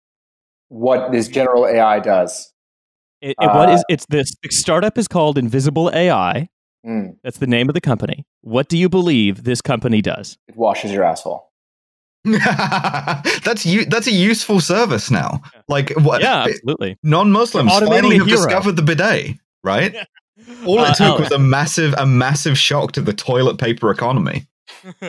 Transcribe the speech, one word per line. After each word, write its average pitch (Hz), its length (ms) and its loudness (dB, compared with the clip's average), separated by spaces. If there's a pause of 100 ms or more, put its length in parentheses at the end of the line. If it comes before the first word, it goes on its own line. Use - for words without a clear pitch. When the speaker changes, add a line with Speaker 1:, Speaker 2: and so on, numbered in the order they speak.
(680)
Speaker 1:
What 127 420 -2
this 113 160 -2
general 127 380 2
A 113 140 2
I 107 200 4
does. 95 540 -2 (680)
Speaker 2:
It, 139 100 -8 (100)
it, 107 60 2
what 175 220 6
Speaker 1:
Uh, - 40 6
Speaker 2:
is, 175 160 4
it's 160 200 -2
this 143 220 0 (200)
startup 208 460 0
is 226 100 -2
called 151 300 0
Invisible 135 560 0
A 175 180 2
I. 101 360 0 (400)
Speaker 1:
Mm. 104 360 -6
Speaker 2:
That's 127 160 -12
the 135 80 -2
name 123 220 2
of 147 40 -4
the 180 80 -2
company. 127 440 -4 (160)
What 117 280 -2
do 170 80 0
you 180 100 2
believe 127 560 2
this 123 180 -2
company 113 400 0
does? - 360 -8 (100)
Speaker 1:
It - 80 -20
washes 107 380 -2
your 98 100 0
asshole. - 460 -4 (360)
Speaker 3:
<laughs> - 380 -20
That's 185 1400 -2
u-, 190 200 0
that's 220 220 -2
a 247 40 0
useful 202 480 2
service 175 500 -2
now. 98 300 -2 (140)
Speaker 2:
Yeah. - 140 -20
Speaker 3:
Like, 143 300 -2
what? 147 240 4
Speaker 2:
Yeah, 202 280 0
absolutely. 107 540 -6
Speaker 3:
Non-Muslims 196 680 2
Speaker 2:
They're 196 160 4
automating - 60 0
Speaker 3:
finally - 220 2
Speaker 2:
a 185 40 6
Speaker 3:
have 190 80 2
Speaker 2:
hero. 214 160 4
Speaker 3:
discovered 185 320 0
the 165 60 0
bidet, 165 560 0 (260)
right? 135 320 -2
Speaker 2:
<laughs> 233 680 -18
Speaker 3:
All 196 180 2
it 147 60 2
Speaker 2:
Uh, 143 40 2
Speaker 3:
took - 140 0
Speaker 2:
Alice. - 140 2
Speaker 3:
was 143 100 0
a 139 80 0
massive, 143 580 2
a 135 80 -2
massive 135 520 2
shock 143 360 0
to 135 80 -4
the 101 120 -2
toilet 127 440 0
paper 117 340 -2
economy. - 600 -2
Speaker 2:
<laughs> - 580 -20